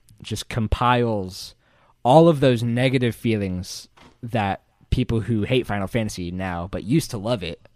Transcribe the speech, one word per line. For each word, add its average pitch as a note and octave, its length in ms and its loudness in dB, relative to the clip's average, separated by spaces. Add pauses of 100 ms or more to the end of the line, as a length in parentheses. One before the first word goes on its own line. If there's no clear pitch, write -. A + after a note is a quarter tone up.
(220)
just - 260 -8
compiles A2+ 1080 0 (500)
all D#3+ 240 8
of D3+ 100 2
those B2 240 4
negative B2 520 0
feelings G2 760 -4 (340)
that G#2+ 380 -2 (300)
people A#2 300 0
who A2 200 -2
hate B2 240 0
Final G2+ 220 -4
Fantasy G#2 420 -4
now F2+ 400 -6
but - 140 -8
used C#3+ 260 0
to A#2 80 -10
love G#2+ 240 -4
it, E2+ 340 -12